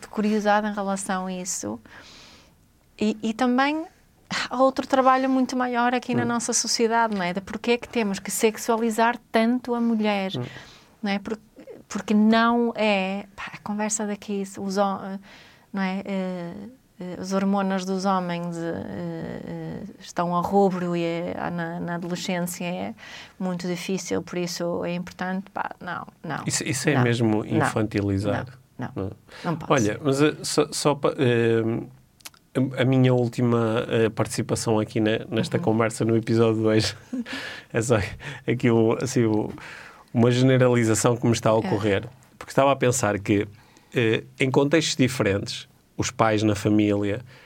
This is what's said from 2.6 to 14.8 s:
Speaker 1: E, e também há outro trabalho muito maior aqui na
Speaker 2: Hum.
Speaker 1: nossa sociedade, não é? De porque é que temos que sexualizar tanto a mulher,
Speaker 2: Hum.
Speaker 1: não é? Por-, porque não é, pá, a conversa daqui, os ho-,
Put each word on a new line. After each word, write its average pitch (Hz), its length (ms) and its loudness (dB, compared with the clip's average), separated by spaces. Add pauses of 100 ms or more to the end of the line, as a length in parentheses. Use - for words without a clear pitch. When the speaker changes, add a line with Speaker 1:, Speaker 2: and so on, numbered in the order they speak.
Speaker 1:
E, 214 240 0
e 226 100 -2
também 269 500 0 (640)
há 247 140 -2
outro 262 240 4
trabalho 262 420 4
muito 262 300 2
maior 247 380 0
aqui 247 180 -2
na 240 80 2
Speaker 2:
Hum. 240 60 0
Speaker 1:
nossa 240 260 -2
sociedade, 226 640 2
não 190 80 0
é? 175 100 -2
De 190 80 -4
porque - 300 -4
é 240 80 4
que - 100 -16
temos 202 300 -2
que - 100 -12
sexualizar 226 880 2 (140)
tanto 240 420 2
a 240 80 0
mulher, 214 560 0
Speaker 2:
Hum. 123 60 -4 (580)
Speaker 1:
não 202 100 -2
é? 202 60 0
Por-, 214 220 -6 (500)
porque 208 240 -2
não 226 600 4
é, 202 500 0 (100)
pá, - 180 -14
a - 40 -16
conversa 208 480 -4
daqui, 202 380 -6 (160)
os 196 180 -4
ho-, 196 420 -2 (540)